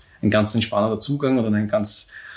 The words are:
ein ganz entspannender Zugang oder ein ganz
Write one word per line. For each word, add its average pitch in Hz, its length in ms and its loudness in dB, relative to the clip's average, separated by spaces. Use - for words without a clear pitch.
ein 110 80 2
ganz 107 260 2
entspannender 107 460 -2
Zugang 135 380 0
oder 110 120 0
ein 104 160 0
ganz 104 400 2